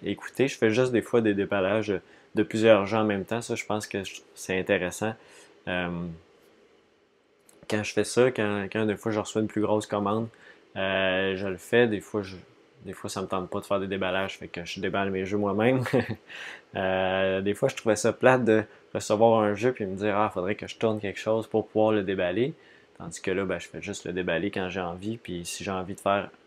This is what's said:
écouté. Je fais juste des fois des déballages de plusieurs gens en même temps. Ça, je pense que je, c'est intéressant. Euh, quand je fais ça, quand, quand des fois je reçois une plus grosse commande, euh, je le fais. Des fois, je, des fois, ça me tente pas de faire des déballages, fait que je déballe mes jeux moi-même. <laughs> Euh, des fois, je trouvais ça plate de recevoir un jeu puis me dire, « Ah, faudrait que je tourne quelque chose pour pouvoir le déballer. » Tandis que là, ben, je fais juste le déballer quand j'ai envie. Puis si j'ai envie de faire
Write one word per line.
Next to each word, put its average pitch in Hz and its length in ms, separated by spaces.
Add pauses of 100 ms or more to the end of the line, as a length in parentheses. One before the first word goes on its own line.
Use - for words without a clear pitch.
écouté. 101 420
Je 139 100
fais 113 140
juste 127 220
des 107 100
fois - 180
des 104 140
déballages 101 580 (420)
de 107 100
plusieurs 107 420
gens 110 140
en 107 40
même 101 200
temps. 113 160
Ça, 117 160
je - 80
pense 107 240
que 98 160
je, - 160 (140)
c'est - 220
intéressant. 90 580 (520)
Euh, 90 220 (1800)
quand 107 140
je - 100
fais 104 120
ça, 127 260
quand, 104 420
quand 110 140
des 101 100
fois 113 140
je 107 80
reçois 107 220
une 107 80
plus 107 140
grosse 104 240
commande, 107 420 (480)
euh, 95 580
je 98 140
le 92 80
fais. 120 320
Des 101 120
fois, 104 220
je, 95 140 (480)
des 101 80
fois, - 180
ça 101 100
me 95 60
tente 92 240
pas 101 80
de - 80
faire 98 140
des 95 80
déballages, 95 500
fait 92 100
que 87 160
je 95 160
déballe 98 300
mes 95 140
jeux 101 140
moi-même. 107 500
<laughs> - 60 (840)
Euh, 95 640
des 101 120
fois, 135 160
je - 60
trouvais 107 220
ça 110 160
plate 127 320
de 110 180 (320)
recevoir 110 460
un 104 160
jeu 123 160
puis 113 140
me 95 100
dire, « 101 200
Ah, 104 160
faudrait 95 220
que - 140
je - 80
tourne 107 240
quelque 98 180
chose 110 300
pour 107 180
pouvoir 110 240
le 104 140
déballer. » 95 500 (440)
Tandis 87 220
que 98 120
là, 95 120
ben, 90 140
je - 80
fais 80 160
juste 98 220
le 87 80
déballer 90 400
quand 92 160
j'ai 92 120
envie. 92 360
Puis 87 280
si - 200
j'ai 101 80
envie 92 240
de - 40
faire 98 300 (160)